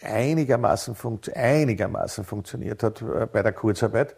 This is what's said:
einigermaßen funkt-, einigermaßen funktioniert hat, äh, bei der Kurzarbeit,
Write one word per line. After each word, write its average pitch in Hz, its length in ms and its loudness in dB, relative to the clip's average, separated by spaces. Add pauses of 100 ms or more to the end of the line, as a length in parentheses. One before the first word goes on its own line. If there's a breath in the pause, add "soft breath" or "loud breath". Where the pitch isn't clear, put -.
einigermaßen 123 920 2
funkt-, - 420 -8
einigermaßen 107 880 2
funktioniert - 580 -8
hat, 110 200 0
äh, 113 240 -2
bei 107 160 0
der 104 100 2
Kurzarbeit, 113 640 0